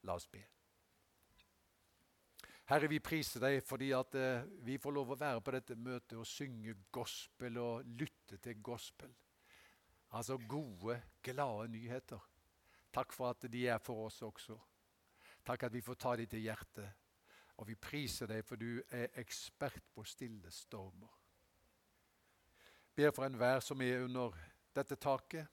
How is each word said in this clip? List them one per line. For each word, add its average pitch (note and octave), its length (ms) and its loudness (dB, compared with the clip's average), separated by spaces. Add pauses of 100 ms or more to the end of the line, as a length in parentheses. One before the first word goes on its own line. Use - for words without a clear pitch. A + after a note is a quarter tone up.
La F#2 140 0
oss F2+ 100 -8
be. F#2+ 140 -16 (2250)
Herre, D3 200 10
vi D3+ 140 4
priser D3 400 0
deg C3+ 220 6
fordi C3+ 320 0
at, C3 180 0
eh, C3 300 4 (200)
vi C3 120 0
får C#3+ 160 -2
lov C#3 200 0
å C3 60 -4
være C3+ 220 2
på C3+ 100 -2
dette B2 240 -2
møtet A#2+ 420 -6
og A2+ 100 -6
synge A2+ 480 -6 (160)
gospel - 680 -4
og A#2+ 280 0
lytte A#2+ 520 -6
til G#2+ 240 -8
gospel. B2 520 -8 (1000)
Altså A#2+ 260 -2
gode, A#2+ 640 -2 (200)
glade B2 520 0
nyheter. A#2+ 480 -6 (720)
Takk C3 200 0
for B2+ 160 0
at B2 220 -4
de A#2+ 160 2
er A#2 120 6
for A2 260 -2
oss - 160 -8
også. A2 380 -10 (840)
Takk B2 200 0
at A#2+ 100 0
vi A#2+ 80 0
får B2 180 -6
ta B2 160 4
de A#2 100 0
til A2+ 140 -2
hjertet. G#2+ 540 -4 (640)
Og G#2 100 -8
vi A2 80 -6
priser - 520 -2
deg A2 180 0
for B2 100 -6
du A#2 340 0
er B2 300 0
ekspert - 640 -4 (100)
på A2 100 -10
stille G#2+ 480 -10
stormer. F#2+ 600 -10 (1800)
Ber D3 160 10
for C3 140 0
enhver B2+ 400 6
som C3+ 160 -2
er B2+ 240 4
under B2 300 -2 (400)
dette C#3 200 0
taket. D3+ 580 0